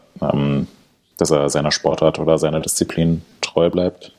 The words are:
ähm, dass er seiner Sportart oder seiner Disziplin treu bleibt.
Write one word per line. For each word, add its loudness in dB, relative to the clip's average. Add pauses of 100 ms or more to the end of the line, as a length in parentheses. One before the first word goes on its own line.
(220)
ähm, 0 (500)
dass 0
er 2
seiner 0
Sportart 0
oder 2
seiner -2
Disziplin -2 (200)
treu 0
bleibt. -4